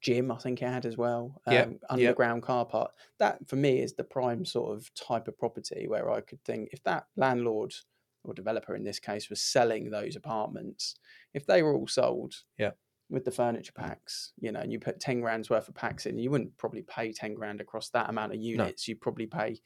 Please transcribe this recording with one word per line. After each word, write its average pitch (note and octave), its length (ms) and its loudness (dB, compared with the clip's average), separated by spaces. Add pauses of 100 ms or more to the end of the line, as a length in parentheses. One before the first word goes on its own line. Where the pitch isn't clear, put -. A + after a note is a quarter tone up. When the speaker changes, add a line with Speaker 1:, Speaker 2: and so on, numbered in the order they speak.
Speaker 1:
gym, B2 300 4
I A#2 60 -2
think B2 240 -4
it B2 80 -2
had B2 160 -2
as A#2 140 -4
well, A#2+ 500 0
Speaker 2:
Yep, A#2+ 180 8
Speaker 1:
um, A#2 60 -6
Speaker 2:
yep. - 160 -12
Speaker 1:
underground A#2+ 540 4
car B2 240 0
park. - 240 0 (280)
That, - 300 2
for C3+ 80 -2
me, C3+ 240 6
is B2 140 -2
the - 100 -4
prime B2 400 0
sort A#2 320 -2
of - 180 -14
type A#2 340 -2
of G#2+ 100 -8
property G#2+ 500 -4
where G#2+ 220 0
I A2 100 2
could - 240 -14
think A2+ 280 -4
if - 100 -14
that - 240 0 (100)
landlord A#2 580 2 (480)
or G#2 120 -8
developer G#2 400 -4
in G#2 100 -6
this G2+ 140 -4
case G#2 320 -6
was G#2 100 -6
selling A#2 500 2
those G#2 260 -4
apartments, - 800 -6 (380)
if C#3+ 140 -6
they F#3 160 8
were D3+ 120 6
all C3+ 120 0
sold B2 480 0 (240)
Speaker 2:
Yeah. G#2 140 2 (360)
Speaker 1:
with C3+ 160 -2
the B2+ 60 0
furniture A#2+ 420 0
Speaker 3:
Mm. - 100 -10
Speaker 1:
packs, - 560 -10
you A2 140 -4
know, A2 80 -6
and - 120 -4
you A#2 60 -4
put - 220 -4
ten B2 200 0
grand's A2+ 280 0
worth A2 200 2
of - 60 -18
packs - 320 -4
in, A#2 120 -2
you B2 120 0
wouldn't C#3 280 0
probably A2 240 -4
pay A2+ 300 -6
ten G#2+ 220 -8
grand G#2 260 -8
across A2 300 -10
that A2 200 0
amount G#2+ 220 -2
of A2 60 -6
Speaker 2:
No. A2 60 -6
Speaker 1:
units. A2+ 440 -2
You'd A2 120 -6
probably A2+ 260 -4
pay A2+ 400 -4